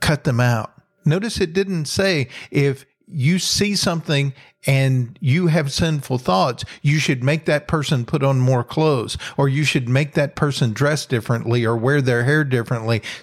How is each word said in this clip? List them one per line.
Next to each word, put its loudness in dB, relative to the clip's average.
cut -2
them 0
out." 0
Notice 0
it 0
didn't -2
say, 0
"If 0
you 0
see 0
something -2
and 0
you 2
have 0
sinful -2
thoughts, 0
you 2
should -2
make 0
that 0
person -2
put -2
on 2
more 2
clothes, 0
or 4
you 0
should 0
make 0
that -2
person 0
dress 0
differently 0
or 2
wear 2
their 2
hair 2
differently -2